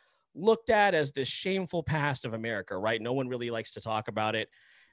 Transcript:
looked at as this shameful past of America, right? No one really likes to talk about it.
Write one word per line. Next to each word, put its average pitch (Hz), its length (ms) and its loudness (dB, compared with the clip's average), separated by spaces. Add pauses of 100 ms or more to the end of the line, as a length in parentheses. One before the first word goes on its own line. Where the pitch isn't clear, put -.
(360)
looked 220 340 2
at 208 240 6
as 151 180 2
this 135 160 -2
shameful 185 540 -2
past 147 440 0
of 113 80 -4
America, 110 440 -4
right? 110 240 0
No 120 120 -2
one 131 140 -2
really 120 220 -4
likes 113 220 -6
to 107 100 -12
talk 110 260 -2
about 110 280 0
it. 110 140 -2 (440)